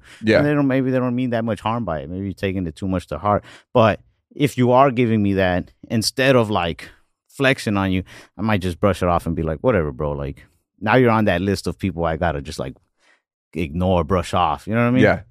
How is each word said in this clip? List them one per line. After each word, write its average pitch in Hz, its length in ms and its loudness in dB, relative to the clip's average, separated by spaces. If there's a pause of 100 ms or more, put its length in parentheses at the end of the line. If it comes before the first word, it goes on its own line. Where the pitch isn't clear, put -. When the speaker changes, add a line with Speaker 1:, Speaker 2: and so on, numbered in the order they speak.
(240)
Speaker 1:
Yeah. 110 160 4
Speaker 2:
And 147 80 2
they 147 60 2
don't, 143 140 2
maybe 131 220 0
they 131 80 0
don't 123 180 -2
mean 127 140 -2
that 117 160 -2
much 110 160 -4
harm 113 240 -4
by 80 140 -4
it. 69 100 -10
Maybe 92 160 -8
you're 95 80 -6
taking 95 320 -4
it 78 100 -8
too 101 120 -8
much 92 200 -2
to 73 120 -8
heart. 101 240 0 (320)
But 110 240 4 (360)
if - 220 -2
you 123 140 2
are 135 180 6
giving 113 320 2
me 98 140 0
that, 90 360 0 (160)
instead 131 480 0
of, 113 140 2
like, 87 400 -4 (400)
flexing 131 480 -2
on 95 140 0
you, 92 120 -2 (340)
I - 40 -10
might 107 200 0
just 90 180 -4
brush 98 240 0
it 90 40 2
off 87 200 0
and 85 80 -2
be 82 80 -4
like, 78 160 -6
"Whatever, 90 320 0
bro." 73 220 -6
Like, 71 320 -10 (360)
now 107 140 2
you're 123 160 4
on 110 140 2
that 90 160 2
list 98 260 -2
of 87 100 -4
people 82 280 -4
I 80 120 -2
gotta 76 240 -2
just, 76 180 -12
like, 65 140 -10 (800)
ignore, 87 500 0
brush 85 300 -2
off. 85 340 0
You 104 60 -6
know 117 80 0
what 120 60 2
I 120 40 0
mean? 127 120 4
Speaker 1:
Yeah. 92 280 4